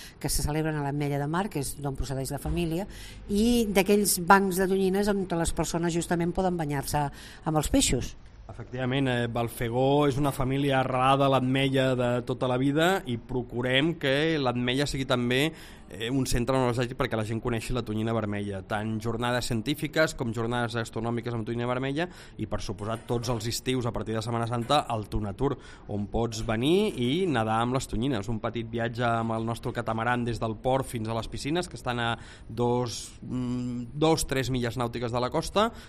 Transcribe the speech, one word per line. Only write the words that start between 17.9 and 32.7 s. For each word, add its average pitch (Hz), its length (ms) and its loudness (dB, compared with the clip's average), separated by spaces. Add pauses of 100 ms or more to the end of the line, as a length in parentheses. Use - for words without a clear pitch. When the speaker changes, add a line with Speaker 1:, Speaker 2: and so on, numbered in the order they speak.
Speaker 2:
vermella, 101 520 -2
tant 110 360 -2
jornades 120 480 0
científiques 147 640 0
com 120 180 -2
jornades 117 440 -2
gastronòmiques 117 560 -4
amb 110 120 -4
tonyina 120 220 -2
vermella 135 380 -2 (300)
i, 110 100 -4
per 104 160 -4
suposat, 107 460 -6
tots 120 240 0
els 113 180 -4
estius 127 340 -2
a 117 100 -2
partir 104 200 -4
de 113 80 -2
Setmana 117 260 -2
Santa, 120 440 2
el 107 180 -4
Tonatur, 113 460 -2 (360)
on 101 180 -4
pots 113 360 -2
venir 151 480 2
i 123 140 0 (200)
nedar 110 340 2
amb 123 140 0
les 123 120 -6
tonyines. 110 420 -2
Un 110 120 -4
petit 113 260 -4
viatge 117 380 -2
amb 113 280 0
el 113 100 -2
nostre 117 300 -4
catamaran 120 500 0
des 117 160 -4
del 110 220 -2
port 131 240 2
fins 110 220 -6
a 113 80 -2
les 110 100 -4
piscines, 156 400 -4
que 127 120 -14
estan 120 200 -4
a 117 100 0 (380)
dos, 120 760 -2